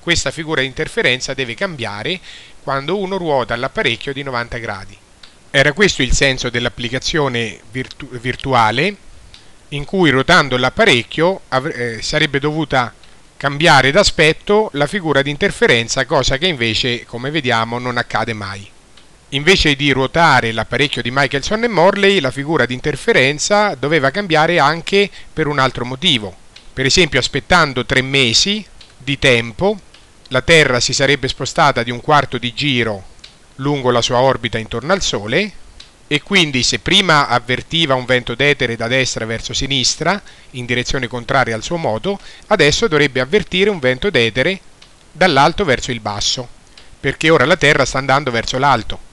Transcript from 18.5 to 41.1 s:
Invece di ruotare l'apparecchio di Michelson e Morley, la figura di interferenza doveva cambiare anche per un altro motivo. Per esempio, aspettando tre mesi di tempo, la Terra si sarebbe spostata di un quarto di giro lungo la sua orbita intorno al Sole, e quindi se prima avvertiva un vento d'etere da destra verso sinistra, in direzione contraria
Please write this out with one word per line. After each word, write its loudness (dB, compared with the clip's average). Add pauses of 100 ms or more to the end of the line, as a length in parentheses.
Invece 2
di 0
ruotare 2
l'apparecchio -2
di -4
Michelson -2
e 0
Morley, 4
la 0
figura 0
di -4
interferenza 0
doveva 0
cambiare 2
anche 2 (220)
per -2
un -2
altro 0
motivo. -2 (360)
Per -4
esempio, 2
aspettando 0
tre 2
mesi 0 (320)
di -4
tempo, 2 (520)
la -2
Terra 4
si -2
sarebbe 2
spostata 0
di -4
un -8
quarto 2
di -4
giro -2 (500)
lungo 0
la 2
sua 0
orbita 0
intorno -4
al 0
Sole, -2 (560)
e -2
quindi 0
se -2
prima 2
avvertiva 0
un -2
vento -2
d'etere 0
da -4
destra -2
verso -8
sinistra, -2 (300)
in -10
direzione -2
contraria -2